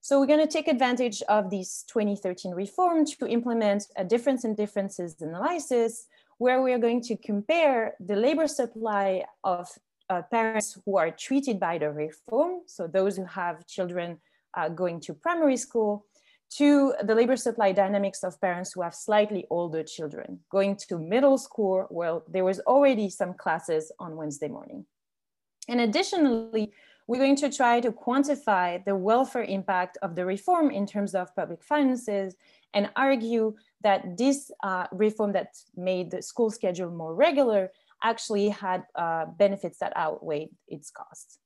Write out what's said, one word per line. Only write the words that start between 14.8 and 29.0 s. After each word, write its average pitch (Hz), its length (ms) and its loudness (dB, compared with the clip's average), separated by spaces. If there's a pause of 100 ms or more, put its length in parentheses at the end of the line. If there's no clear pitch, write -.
to - 120 -12
primary 320 420 2
school, 214 520 -2 (420)
to 285 540 4
the 214 100 2
labor 240 240 4
supply 226 340 2
dynamics 196 520 0
of 180 180 -6
parents 180 320 -2
who 180 80 -8
have 170 140 -6
slightly 208 560 0
older 170 320 -2
children, - 560 -10 (100)
going 196 260 2
to 185 220 -8
middle 254 400 4
school, 190 520 -2
where 170 380 -2
there 185 160 0
was 185 180 2
already 254 460 4
some 185 280 -6
classes 160 640 -4
on 165 160 -12
Wednesday 151 320 -8
morning. - 360 -12 (880)
And 240 100 0
additionally, 226 960 0 (340)
we're 247 120 0
going 277 180 6
to 285 120 0
try 240 320 4
to 240 100 0
quantify 214 960 0
the 196 100 0
welfare 226 480 2